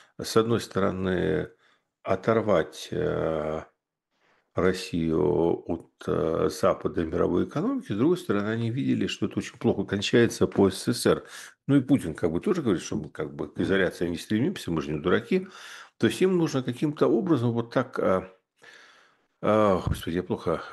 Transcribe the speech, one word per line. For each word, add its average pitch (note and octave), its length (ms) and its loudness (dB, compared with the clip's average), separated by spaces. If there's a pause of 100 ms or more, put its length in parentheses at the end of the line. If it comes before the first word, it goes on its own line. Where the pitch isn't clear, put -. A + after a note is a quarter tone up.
(180)
с - 200 -6
одной A2+ 220 4
стороны, F#2 880 0 (520)
оторвать, G2 880 0
э, D#2 680 -2 (960)
Россию E2 1120 2
от, E2+ 200 -8 (180)
э, E2 420 0
Запада F2 520 0
и E2 40 -2
мировой F2 380 0
экономики, A3 480 -4
с G2+ 40 -2
другой D#3+ 220 2
стороны, G2+ 300 -2
они A2+ 220 -2
видели, B2 360 0
что - 200 -4
это - 120 -6
очень - 200 -6
плохо G2+ 260 0
кончается G2+ 640 2
по G2+ 220 6
С - 120 -6
С B2 100 -2
С - 140 -4
Р. D#2+ 180 4 (440)
Ну C#3 80 4
и C#3 40 6
Путин G2 340 0
как E2 180 -2
бы F2 80 -2
тоже F3+ 220 0
говорит, G#2 200 0
что - 140 -6
мы D2+ 140 -8
как C#2+ 240 -8
бы D2 140 -6
к - 120 -8
изоляции F#2 480 0
не E2+ 100 -4
стремимся, A#2 540 -2
мы D#2+ 100 -2
же C#2+ 100 -6
не D#2 80 -4
дураки. A#2+ 460 0 (520)
То - 100 4
есть - 120 -2
им F#3 160 4
нужно D3+ 280 0
каким-то C#3+ 420 0
образом C#3 460 2
вот A#2 200 -4
так, - 280 -2
а, F#2 320 0 (1080)
а, G#2 460 4
господи, E2+ 300 -4
я F2+ 80 0
плохо, F2 380 -4 (100)